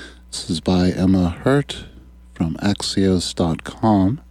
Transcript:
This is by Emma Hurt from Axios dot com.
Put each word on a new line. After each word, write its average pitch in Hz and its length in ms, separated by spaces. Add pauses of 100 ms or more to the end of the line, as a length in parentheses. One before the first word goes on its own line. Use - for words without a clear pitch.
(300)
This - 180
is 82 120
by 92 280
Emma 92 400
Hurt - 560 (480)
from 82 220
Axios 95 800
dot 82 300
com. 107 540 (120)